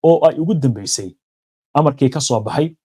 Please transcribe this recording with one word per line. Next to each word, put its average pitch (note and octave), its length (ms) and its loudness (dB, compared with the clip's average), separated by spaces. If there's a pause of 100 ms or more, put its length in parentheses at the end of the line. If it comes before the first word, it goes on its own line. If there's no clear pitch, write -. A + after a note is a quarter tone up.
oo E3 240 6
ay D#3+ 100 2
ugu E3 160 -2
dambeysay G#2 600 -4 (580)
amarkii C#3+ 360 2
ka D3+ 100 -8
soo A#2 200 -2
baxay D3+ 440 -4